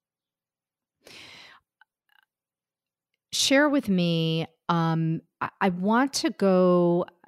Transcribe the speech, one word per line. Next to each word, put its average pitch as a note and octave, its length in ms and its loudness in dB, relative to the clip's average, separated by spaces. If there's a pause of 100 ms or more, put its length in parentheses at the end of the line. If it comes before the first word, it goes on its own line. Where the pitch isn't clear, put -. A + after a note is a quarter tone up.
(3250)
Share C#4+ 340 2
with C#4 220 -2
me, E3 580 -2 (220)
um, E3 500 -2 (220)
I, - 80 -8 (100)
I G3 100 0
want G#3+ 440 -2
to - 160 -4
go F3+ 760 2 (200)